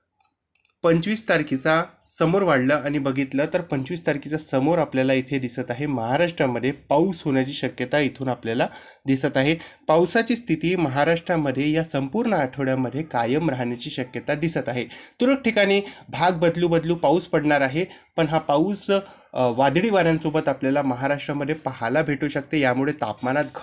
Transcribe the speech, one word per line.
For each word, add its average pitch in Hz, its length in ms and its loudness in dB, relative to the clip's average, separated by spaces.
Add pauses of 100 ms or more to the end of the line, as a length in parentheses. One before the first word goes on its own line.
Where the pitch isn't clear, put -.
(840)
पंचवीस 170 460 0
तारखेचा 160 540 0 (360)
समोर 170 240 2
वाढलं 139 320 2
आणि 143 240 -2
बघितलं, 135 460 -2 (100)
तर 180 60 0
पंचवीस 165 460 -6
तारखेचा 147 320 -2
समोर 151 400 0
आपल्याला 135 340 0
इथे 131 260 0
दिसत 123 320 -6
आहे, 127 160 -4
महाराष्ट्रामध्ये 131 840 0
पाऊस 160 520 0
होण्याची 131 300 0
शक्यता 127 460 -4
इथून 131 300 -2
आपल्याला 120 400 -2 (380)
दिसत 135 300 0
आहे. 143 200 4 (320)
पावसाची 202 480 2
स्थिती 165 400 -2
महाराष्ट्रामध्ये 151 960 0
या 160 120 0
संपूर्ण 160 480 -2
आठवड्यामध्ये 131 720 0
कायम 139 480 0
राहण्याची 123 400 -4
शक्यता 131 440 -6
दिसत 151 340 -2
आहे. 120 160 -4 (360)
तुरळक 269 220 2
ठिकाणी 202 380 2 (280)
भाग 170 240 2
बदलू 170 360 0
बदलू 165 260 2
पाऊस 165 320 2
पडणार 147 340 2
आहे, 139 240 0 (320)
पण 165 100 2
हा 160 120 0
पाऊस, 170 520 0
अ, 196 100 4 (320)
वादळी 135 580 2
वाऱ्यांसोबत 160 580 2
आपल्याला 135 340 0
महाराष्ट्रामध्ये 139 720 -2
पाहायला 135 480 -2
भेटू 147 260 -2
शकते. 147 320 -2
यामुळे 131 320 2
तापमानात 123 520 -2 (180)